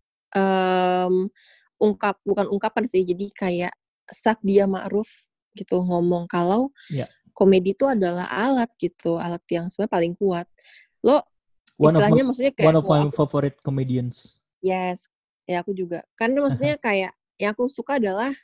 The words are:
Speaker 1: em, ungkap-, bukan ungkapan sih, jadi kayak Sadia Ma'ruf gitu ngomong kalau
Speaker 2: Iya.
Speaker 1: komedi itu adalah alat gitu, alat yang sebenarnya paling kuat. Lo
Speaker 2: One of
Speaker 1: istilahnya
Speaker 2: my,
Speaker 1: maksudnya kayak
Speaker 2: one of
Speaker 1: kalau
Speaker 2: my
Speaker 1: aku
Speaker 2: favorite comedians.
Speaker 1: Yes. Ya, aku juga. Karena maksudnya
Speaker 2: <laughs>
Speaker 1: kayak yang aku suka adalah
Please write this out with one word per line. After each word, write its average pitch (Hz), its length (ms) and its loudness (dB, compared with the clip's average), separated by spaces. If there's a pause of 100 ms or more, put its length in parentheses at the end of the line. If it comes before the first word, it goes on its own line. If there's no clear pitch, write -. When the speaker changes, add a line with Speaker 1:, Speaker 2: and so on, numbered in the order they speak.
(320)
Speaker 1:
em, 185 960 2 (520)
ungkap-, 208 440 0
bukan 196 240 0
ungkapan 214 400 -2
sih, 185 160 0
jadi 180 300 -4
kayak 175 400 -4 (340)
Sadia 196 600 2
Ma'ruf 196 400 -4 (460)
gitu 190 260 -4
ngomong 175 480 0
kalau 196 460 0 (160)
Speaker 2:
Iya. 135 180 -6 (240)
Speaker 1:
komedi 190 420 4
itu 269 140 0
adalah 180 400 -2
alat 233 500 0
gitu, 170 400 -4
alat 175 300 -8
yang 170 220 -4
sebenarnya 208 240 -4
paling 175 200 0
kuat. 180 340 -2 (540)
Lo 277 220 4 (580)
Speaker 2:
One 160 160 6
of 214 80 6
Speaker 1:
istilahnya 220 180 4
Speaker 2:
my, 262 60 0
Speaker 1:
maksudnya 262 240 -2
kayak 160 160 4
Speaker 2:
one 160 80 4
of 151 80 2
Speaker 1:
kalau 156 80 2
Speaker 2:
my 147 160 2
Speaker 1:
aku 143 80 -8
Speaker 2:
favorite 143 420 0
comedians. 127 800 -6 (240)
Speaker 1:
Yes. 185 480 -4 (340)
Ya, 175 160 -4
aku 196 140 -6
juga. 175 400 -8
Karena 269 320 0
maksudnya 285 360 -2
Speaker 2:
<laughs> - 40 -12
Speaker 1:
kayak 196 260 -2 (240)
yang 202 160 -4
aku 247 160 -4
suka 277 300 -4
adalah 214 320 -2 (140)